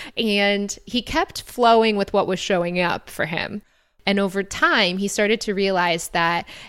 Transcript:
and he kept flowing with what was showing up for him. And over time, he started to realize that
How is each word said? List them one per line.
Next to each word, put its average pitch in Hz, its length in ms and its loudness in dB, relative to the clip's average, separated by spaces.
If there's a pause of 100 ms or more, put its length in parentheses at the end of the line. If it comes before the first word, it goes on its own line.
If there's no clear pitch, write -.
(180)
and 202 640 0
he 240 160 -4
kept - 400 -4
flowing 226 560 4
with 196 160 -2
what 196 140 2
was 185 120 -2
showing 175 400 0
up 170 300 -2
for - 160 -6
him. 165 380 -6 (420)
And 196 140 2
over 196 240 0
time, 202 560 2
he 196 80 -2
started 208 360 0
to 208 120 -4
realize 180 540 0
that 170 380 0 (220)